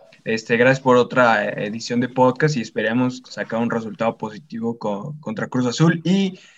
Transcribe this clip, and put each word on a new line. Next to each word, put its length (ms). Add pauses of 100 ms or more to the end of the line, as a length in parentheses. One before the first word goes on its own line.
(240)
Este, 340
gracias 220
por 160
otra 520
edición 520
de 80
podcast 480
y 40
esperemos 680
sacar 300
un 100
resultado 480
positivo 580
co-, 440
contra 260
Cruz 200
Azul. 380
Y 340 (200)